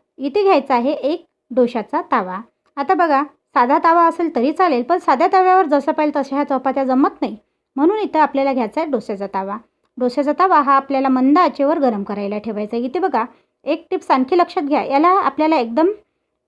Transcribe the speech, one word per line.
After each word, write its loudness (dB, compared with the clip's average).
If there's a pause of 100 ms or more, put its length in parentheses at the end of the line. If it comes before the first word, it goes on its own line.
(180)
इथे -2
घ्यायचा 2
आहे 0
एक -4 (260)
डोशाचा -2 (100)
तवा. -2 (380)
आता 0
बघा, 2 (300)
साधा 2
तवा 4
असेल -2
तरी 0
चालेल, 0
पण 0
साध्या 2
तव्यावर 4
जसं 0
पाहिजे -2
तशा -4
ह्या 0
चपात्या -2
जमत 0
नाही, -6 (380)
म्हणून 2
इथं -2
आपल्याला 0
घ्यायचा -4
आहे -6
डोशाचा -6
तवा. -6 (420)
डोश्याचा -2
तवा 4
हा 2
आपल्याला 0
मंद 2
आचेवर 0
गरम 0
करायला -6
ठेवायचा -8
आहे. -4
इथे -6
बघा, -2 (420)
एक -4
टिप्स -4
आणखी 2
लक्षात 0
घ्या, -2
याला 0 (140)
आपल्याला 0
एकदम 0 (560)